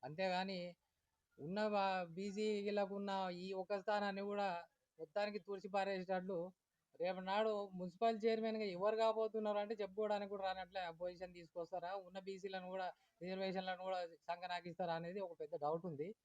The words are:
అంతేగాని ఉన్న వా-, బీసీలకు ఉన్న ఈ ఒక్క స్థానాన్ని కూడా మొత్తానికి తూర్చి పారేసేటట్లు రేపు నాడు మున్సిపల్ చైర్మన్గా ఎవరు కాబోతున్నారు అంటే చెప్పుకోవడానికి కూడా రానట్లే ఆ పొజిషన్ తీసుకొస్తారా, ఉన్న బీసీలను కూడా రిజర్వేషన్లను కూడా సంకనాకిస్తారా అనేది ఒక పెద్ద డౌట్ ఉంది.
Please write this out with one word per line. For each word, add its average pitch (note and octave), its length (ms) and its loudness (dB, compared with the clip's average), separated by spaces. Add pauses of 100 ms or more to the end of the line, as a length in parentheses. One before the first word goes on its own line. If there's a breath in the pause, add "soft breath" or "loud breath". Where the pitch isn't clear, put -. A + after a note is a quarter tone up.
అంతేగాని F#3 580 0 (760)
ఉన్న F3+ 280 -2
వా-, G3 440 2
బీసీలకు G3+ 840 0
ఉన్న G3+ 160 -2 (240)
ఈ F3+ 180 -8
ఒక్క F#3+ 260 -2
స్థానాన్ని G3+ 440 0
కూడా G3+ 260 0 (500)
మొత్తానికి G#3 400 -2
తూర్చి G3 300 -6
పారేసేటట్లు F#3+ 680 2 (640)
రేపు F3+ 200 2
నాడు G3+ 300 4 (220)
మున్సిపల్ F#3+ 460 2
చైర్మన్గా A3 480 2
ఎవరు G3 300 2
కాబోతున్నారు A3 640 4
అంటే G#3 160 0
చెప్పుకోవడానికి G3+ 560 0
కూడా G3 140 -4
రానట్లే F#3+ 360 -2
ఆ E3+ 120 -2
పొజిషన్ F3+ 420 -6
తీసుకొస్తారా, F3 600 -6
ఉన్న F#3+ 240 -8
బీసీలను F#3+ 500 -6
కూడా F#3 160 -2 (320 soft breath)
రిజర్వేషన్లను F#3 640 -2
కూడా F#3 160 0 (240)
సంకనాకిస్తారా F3 720 -2
అనేది E3+ 260 -2
ఒక F3 180 -4
పెద్ద D#3 180 -4
డౌట్ D#3 300 2
ఉంది. D#3 220 -2 (160)